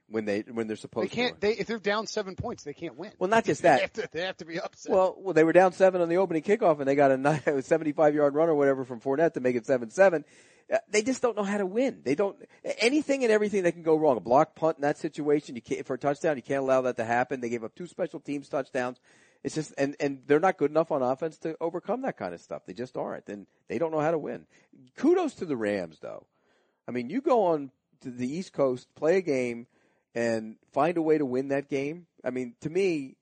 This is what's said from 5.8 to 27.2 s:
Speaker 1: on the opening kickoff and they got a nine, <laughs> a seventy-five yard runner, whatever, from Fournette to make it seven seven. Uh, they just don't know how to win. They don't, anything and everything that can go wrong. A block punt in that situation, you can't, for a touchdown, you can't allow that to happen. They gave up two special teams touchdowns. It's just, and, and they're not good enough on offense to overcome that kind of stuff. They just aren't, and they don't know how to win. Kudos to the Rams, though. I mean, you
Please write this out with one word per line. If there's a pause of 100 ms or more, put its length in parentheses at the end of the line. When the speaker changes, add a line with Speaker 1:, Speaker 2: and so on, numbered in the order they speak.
Speaker 1:
on
the
opening
kickoff
and
they
got
a
nine,
<laughs>
a
seventy-five
yard
runner,
whatever,
from
Fournette
to
make
it
seven
seven. (460)
Uh, (120)
they
just
don't
know
how
to
win.
They
don't, (400)
anything
and
everything
that
can
go
wrong.
A
block
punt
in
that
situation,
you
can't,
for
a
touchdown,
you
can't
allow
that
to
happen.
They
gave
up
two
special
teams
touchdowns. (440)
It's
just,
and,
and
they're
not
good
enough
on
offense
to
overcome
that
kind
of
stuff.
They
just
aren't,
and (220)
they
don't
know
how
to
win. (520)
Kudos
to
the
Rams,
though. (600)
I
mean,
you